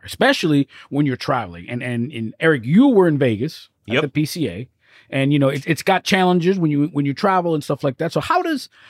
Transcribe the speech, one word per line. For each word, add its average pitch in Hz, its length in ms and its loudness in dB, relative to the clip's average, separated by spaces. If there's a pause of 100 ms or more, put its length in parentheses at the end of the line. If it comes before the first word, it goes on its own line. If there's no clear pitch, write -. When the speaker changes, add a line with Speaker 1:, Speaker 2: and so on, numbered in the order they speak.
Speaker 1:
especially 151 640 0 (200)
when 143 180 0
you're 127 100 -2
traveling. 92 520 -6
And, 120 140 -6
and, 123 300 -4
and 113 280 -8
Eric, 151 240 2
you 196 240 6
were 196 200 6
in 151 100 2
Vegas 127 500 -2 (200)
at 107 60 -2
Speaker 2:
Yep. 143 80 2
Speaker 1:
the 147 60 -2
P 147 180 -2
C 143 220 -4
A, 95 200 -10 (420)
and, 139 220 0
you 147 60 4
know, 139 100 4
it, 139 180 -4
it's 165 180 -2
got 185 180 0
challenges 185 560 2
when 160 140 0
you, 143 160 2
when 143 180 -2
you 139 80 -2
travel 185 400 0
and 147 80 -2
stuff - 220 -6
like 139 140 -4
that. 160 140 -4
So 160 80 0
how 359 220 0
does, 320 260 -4 (220)